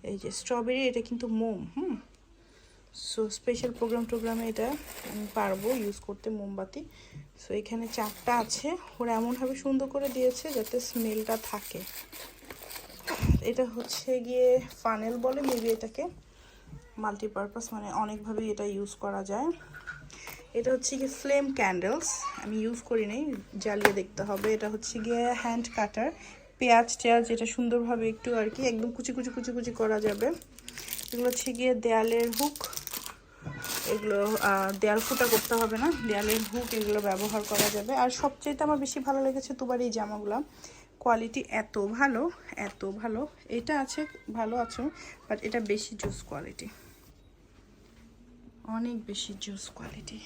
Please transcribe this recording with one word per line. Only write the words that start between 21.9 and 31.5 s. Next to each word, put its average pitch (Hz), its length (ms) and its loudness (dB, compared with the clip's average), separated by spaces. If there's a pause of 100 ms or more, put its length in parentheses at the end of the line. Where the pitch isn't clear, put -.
আমি 214 140 -4
ইউজ 233 260 -2
করি 220 240 2
নাই, 262 280 -2 (240)
জ্বালিয়ে 202 340 4
দেখতে 190 300 -4
হবে। 208 320 0
এটা 214 140 -2
হচ্ছে 214 300 -6
গিয়ে 240 340 2
হ্যান্ড 233 440 -2
কাটার, 220 340 0 (480)
পেঁয়াজ 233 380 8
টেয়াজ 233 340 6
এটা 226 160 2
সুন্দরভাবে 233 640 2
একটু 226 260 -2
আর 214 160 2
কি 254 160 -2
একদম 233 240 2
কুচি 247 220 -4
কুচি 247 180 -2
কুচি 247 220 -4
কুচি 233 200 -2
করা 220 280 2
যাবে। 214 320 2 (800)
এগুলো 240 160 2
হচ্ছে 247 240 0